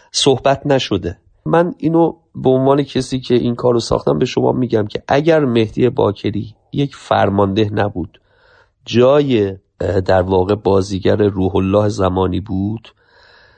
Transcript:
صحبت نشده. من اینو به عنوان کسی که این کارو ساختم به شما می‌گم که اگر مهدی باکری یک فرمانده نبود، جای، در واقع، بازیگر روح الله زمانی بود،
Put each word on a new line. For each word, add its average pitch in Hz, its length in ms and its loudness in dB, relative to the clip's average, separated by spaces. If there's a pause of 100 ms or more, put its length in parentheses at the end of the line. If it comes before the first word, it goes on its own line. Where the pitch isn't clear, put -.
(120)
صحبت 135 540 0
نشده. 101 520 -2 (280)
من 165 320 0
اینو 165 340 0 (220)
به 131 160 0
عنوان 139 320 2
کسی 131 380 -4
که 123 140 -2
این 120 200 0
کارو 120 260 0
ساختم 139 380 -2
به 135 60 0
شما 123 280 0
می‌گم 117 340 -2
که - 220 -8
اگر 151 360 2
مهدی 117 440 0
باکری 107 640 -4 (180)
یک 139 240 -4
فرمانده 101 760 0
نبود، 101 480 -6 (640)
جای، 117 720 2 (220)
در 92 440 0
واقع، 95 320 2
بازیگر 98 640 0
روح 101 400 0
الله 98 320 2
زمانی 92 520 -2
بود، 101 540 -6 (640)